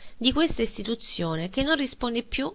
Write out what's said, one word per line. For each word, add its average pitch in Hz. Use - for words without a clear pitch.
di 247
questa 294
istituzione 185
che 254
non 302
risponde 240
più -